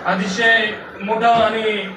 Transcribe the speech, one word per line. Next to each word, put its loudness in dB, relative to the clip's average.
अतिशय 2
मोठं 0
आणि 2